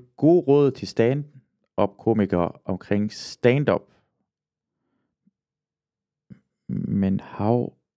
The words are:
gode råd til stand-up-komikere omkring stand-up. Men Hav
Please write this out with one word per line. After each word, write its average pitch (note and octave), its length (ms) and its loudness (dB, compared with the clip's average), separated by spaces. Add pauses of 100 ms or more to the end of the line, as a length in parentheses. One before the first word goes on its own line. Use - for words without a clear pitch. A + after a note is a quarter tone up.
(160)
gode E3 240 4
råd C#3 300 2
til - 180 -8
stand-up-komikere A2 1600 -2 (120)
omkring G#2 480 -4
stand-up. B2 680 0 (2750)
Men F#2+ 520 -2
Hav A2+ 520 -4 (240)